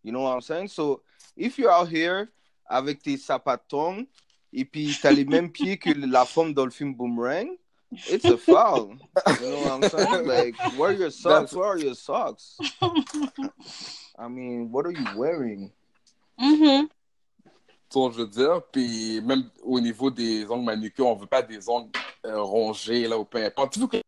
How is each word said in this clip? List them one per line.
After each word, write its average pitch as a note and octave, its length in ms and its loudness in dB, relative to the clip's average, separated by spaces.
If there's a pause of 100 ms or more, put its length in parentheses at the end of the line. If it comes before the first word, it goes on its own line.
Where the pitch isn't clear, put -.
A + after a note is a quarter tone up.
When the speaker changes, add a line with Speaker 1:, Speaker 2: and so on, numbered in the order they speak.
Speaker 1:
You G#2+ 100 -10
know B2+ 100 -4
what C3 100 -2
I'm B2 80 -4
saying ? F3+ 280 -8
So, D3 320 -4 (340)
if A#3 220 -6
you're A3+ 160 4
out E3+ 160 4
here F3 380 -2 (400)
avec C#3 340 -2
tes C#3 160 -2
sapatons D3 880 -4 (480)
et C3 100 -4
puis D3 380 -4
t'as D3 100 8
les C#3 140 6
mêmes D#3+ 260 2
pieds F#3+ 260 -2
que - 120 -2
la C3 360 4
femme E3 280 0
dans C#3 120 2
le B2+ 60 -6
film C#3+ 220 -6
Boomerang, B2 560 -4 (600)
it's - 160 0
a F4 120 8
foul. E3 580 4 (460)
You C3 80 -4
know C#3 120 -4
what - 100 0
I'm - 180 2
saying ? - 380 0
Speaker 2:
<laughs> - 0 -
Speaker 1:
Like, B2 280 2 (220)
where E3 140 2
are G3 60 0
your F3 140 -2
socks ? D#3 400 4
Speaker 2:
That's - 20 -14
Speaker 1:
Where F#3 180 -2
are F#3 80 -4
your C3+ 160 -4
socks ? - 640 -6 (240)
Speaker 3:
<laughs> - 1400 -6
Speaker 1:
I A#2 120 -12
mean, B2 420 -8
what C#3 140 -2
are F3 80 -6
you D3 120 -6 (120)
wearing ? A#2 540 -4 (680)
Speaker 3:
Mm-hmm. D4 480 6 (1000)
Speaker 2:
Tu C3+ 100 0
vois C3 120 2
ce A2+ 60 -10
que - 0 -
je A#2 60 -6
veux A2 40 -4
dire ? C#3 340 0 (100)
Puis A2+ 500 -4
même B2+ 280 0 (140)
au B2+ 160 0
niveau A#2 320 0
des A2+ 380 -2
ongles A#2+ 160 -4
manucures, A2 420 -2
on A2+ 80 2
veut G2+ 120 -16
pas C3 140 2
des A2 280 -10
ongles, A#2+ 220 -2 (340)
euh, A2 160 -4
rongés, A2 680 -2
là, A2+ 100 -2
ou G#2+ 80 -4
peu A2+ 180 -6
importe. C3 300 -2
Tu G#3 60 -6
veux B3 80 0
que - 100 -4 (100)